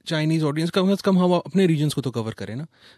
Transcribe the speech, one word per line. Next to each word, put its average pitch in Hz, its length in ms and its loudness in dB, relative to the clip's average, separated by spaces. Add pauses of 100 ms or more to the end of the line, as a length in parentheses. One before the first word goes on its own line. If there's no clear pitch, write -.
Chinese 156 360 0
audience, 156 280 -2
कम 196 240 2
से - 100 -6
कम 190 140 4
हम 180 140 4
अपने 185 340 0
regions 151 280 2
को 143 60 -2
तो 127 100 -4
cover 110 220 -6
करें 104 240 -10
ना, 156 100 -10 (300)